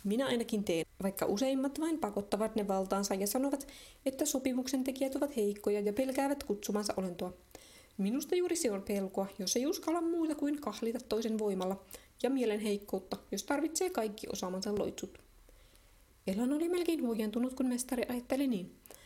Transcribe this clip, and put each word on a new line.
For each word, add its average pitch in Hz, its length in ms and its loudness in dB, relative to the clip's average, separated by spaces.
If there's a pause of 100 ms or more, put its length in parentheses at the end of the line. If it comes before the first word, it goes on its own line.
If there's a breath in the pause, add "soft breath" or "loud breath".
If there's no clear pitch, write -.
"Minä 226 220 2
ainakin 226 380 0
teen, 165 220 2 (160)
vaikka 190 240 0
useimmat 269 540 2
vain 320 180 2
pakottavat 220 580 0
ne 208 120 2
valtaansa 196 460 2
ja 190 120 0
sanovat, 277 400 0 (400 loud breath)
että 269 200 0
sopimuksen 262 580 0
tekijät 269 320 0
ovat 285 200 0
heikkoja 208 440 2
ja 208 120 2
pelkäävät 269 520 2
kutsumansa 208 520 0
olentoa. 185 360 -2 (680 loud breath)
Minusta 247 360 0
juuri 359 220 2
se 247 140 2
on 196 120 -2
pelkoa, 196 440 0 (120)
jos 185 180 0
ei 254 100 2
uskalla 339 340 0
muuta 330 340 0
kuin 294 260 0
kahlita 226 380 -4 (100)
toisen 220 300 0
voimalla, 196 460 0 (380 loud breath)
ja 247 80 2
mielen 220 300 2
heikkoutta, 202 560 -2 (160)
jos 202 120 -4
tarvitsee 320 460 0
kaikki 220 420 -2
osaamansa 196 460 -2
loitsut." - 400 -4 (1080 soft breath)
Elan 226 260 2
oli 320 160 2
melkein 330 380 0
huijentunut, 233 480 0
kun 262 120 0
mestari 247 420 -2
ajatteli 247 380 0
niin. 196 280 -2 (320 loud breath)